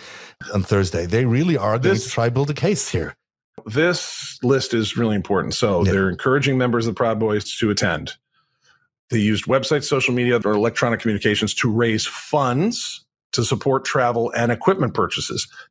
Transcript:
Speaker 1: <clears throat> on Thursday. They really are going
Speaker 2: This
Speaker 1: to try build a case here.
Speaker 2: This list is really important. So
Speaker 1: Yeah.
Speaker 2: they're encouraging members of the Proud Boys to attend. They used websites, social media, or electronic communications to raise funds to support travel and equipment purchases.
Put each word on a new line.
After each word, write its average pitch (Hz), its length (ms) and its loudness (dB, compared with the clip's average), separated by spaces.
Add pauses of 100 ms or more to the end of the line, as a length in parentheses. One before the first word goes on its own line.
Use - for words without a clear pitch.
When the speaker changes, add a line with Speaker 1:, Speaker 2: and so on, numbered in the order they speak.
(220)
Speaker 1:
<clears throat> - 320 -16
on 101 80 2
Thursday. 92 460 0
They 113 180 2
really 139 320 2
are 107 220 0
going 185 160 2
Speaker 2:
This - 100 -4
Speaker 1:
to - 60 -4
try 117 180 0
build 131 220 0
a - 20 -2
case 165 360 0
here. - 260 -4 (500)
Speaker 2:
This 151 800 -2
list 127 300 2
is 110 240 0
really 113 180 2
important. 90 380 -2
So 101 320 2
Speaker 1:
Yeah. 92 80 2
Speaker 2:
they're 95 160 2
encouraging 135 480 0
members 120 280 0
of 113 80 -2
the - 40 -10
Proud 113 220 0
Boys 107 380 -2
to 107 120 0
attend. 92 440 -2 (960)
They 113 100 0
used 104 260 0
websites, 131 400 0
social 135 280 0
media, 123 300 2
or 104 100 0
electronic 113 460 0
communications 107 560 0
to 120 160 0
raise 110 340 0
funds 147 1000 -2 (280)
to 123 100 0
support 131 420 0
travel 120 500 0
and 117 160 0
equipment 131 420 0
purchases. - 540 -2 (240)